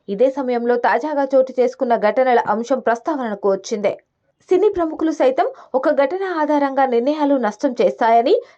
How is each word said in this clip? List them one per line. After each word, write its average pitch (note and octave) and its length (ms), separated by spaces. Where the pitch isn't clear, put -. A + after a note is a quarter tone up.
ఇదే G3+ 180
సమయంలో B3 380
తాజాగా C#4 480
చోటు C4 260
చేసుకున్న B3 360
ఘటనల A#3 440
అంశం A#3 260
ప్రస్తావనకు A3+ 720
వచ్చింది. G3 400
సినీ F#4 200
ప్రముఖులు D#4+ 500
సైతం C#4 280
ఒక C4+ 140
ఘటన F4+ 220
ఆధారంగా C#4+ 440
నిర్ణయాలు C#4 520
నష్టం A#3+ 340
చేస్తాయని, A#3 520